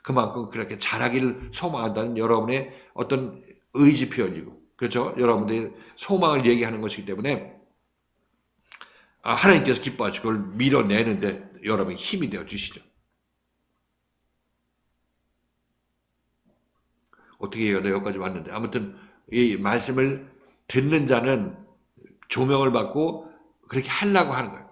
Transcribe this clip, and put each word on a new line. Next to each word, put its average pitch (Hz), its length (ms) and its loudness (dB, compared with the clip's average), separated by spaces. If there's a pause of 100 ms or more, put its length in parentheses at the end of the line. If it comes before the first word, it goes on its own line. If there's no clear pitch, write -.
그만큼 117 440 -2
그렇게 107 280 -8
잘하기를 123 720 -2
소망한다는 117 680 -4
여러분의 113 560 0 (220)
어떤 127 480 -4 (320)
의지 135 340 6
표현이고, 87 480 -4 (200)
그렇죠? 120 420 -2
여러분들의 113 540 2 (240)
소망을 156 500 2
얘기하는 117 340 4
것이기 104 240 -6
때문에, 107 520 -4 (1700)
아, 113 100 0
하나님께서 139 460 6
기뻐하시고 113 480 -4
그걸 104 260 -2
밀어내는데 107 1000 0 (100)
여러분이 98 320 -2
힘이 156 340 -6
되어 90 160 -10
주시죠. - 340 -10 (4000)
어떻게 110 240 -4
해요? 98 160 2
내가 98 160 0
여기까지 98 220 -4
왔는데. 90 340 -8
아무튼 110 420 -6 (380)
이 117 240 4
말씀을 127 720 0 (380)
듣는 143 400 2
자는 120 500 2 (720)
조명을 135 420 2
받고 139 580 -2 (400)
그렇게 131 220 -4
하려고 185 440 2
하는 123 160 -4
거예요. 98 220 -16